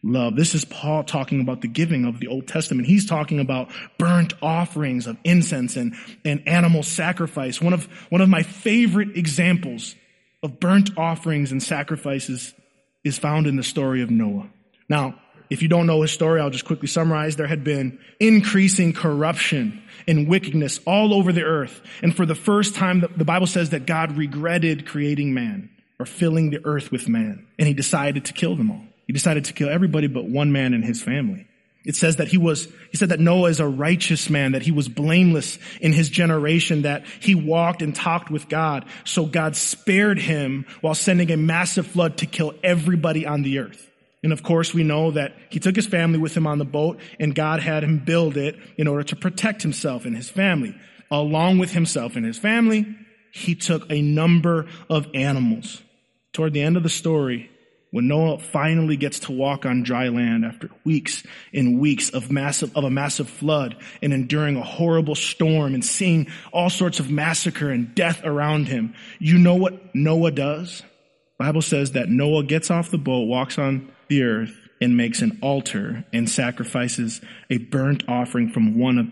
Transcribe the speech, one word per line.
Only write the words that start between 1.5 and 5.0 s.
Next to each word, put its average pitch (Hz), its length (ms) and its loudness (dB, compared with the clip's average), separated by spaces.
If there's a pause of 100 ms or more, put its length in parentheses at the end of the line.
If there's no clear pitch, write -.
the 123 60 -6
giving 139 380 0
of 117 140 -4
the 123 80 -8
Old 131 200 -6
Testament. 127 400 -2
He's 196 180 4
talking 151 340 -2
about 131 300 -2 (280)
burnt 170 440 2
offerings 151 680 -2